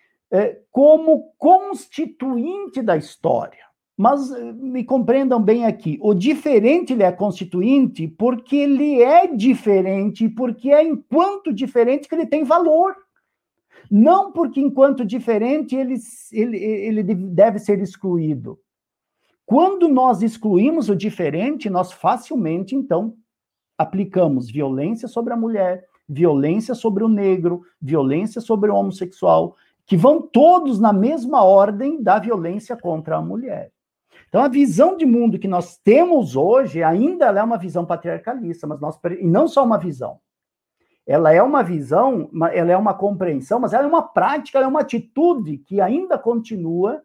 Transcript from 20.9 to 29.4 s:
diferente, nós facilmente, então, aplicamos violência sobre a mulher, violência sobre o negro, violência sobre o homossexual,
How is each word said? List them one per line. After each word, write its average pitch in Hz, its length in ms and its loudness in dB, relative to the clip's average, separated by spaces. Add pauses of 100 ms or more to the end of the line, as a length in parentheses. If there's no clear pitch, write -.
diferente, 190 760 -4
nós 180 220 -4
facilmente, 190 800 -4
então, 226 400 -4 (640)
aplicamos 160 720 -2
violência 143 560 -6
sobre 240 260 -6
a 240 40 -4
mulher, 202 480 -2 (240)
violência 160 640 0
sobre 214 300 -2
o 226 40 2
negro, 185 540 0 (180)
violência 143 600 -2
sobre 208 300 0
o 202 40 0
homossexual, 180 800 -2 (320)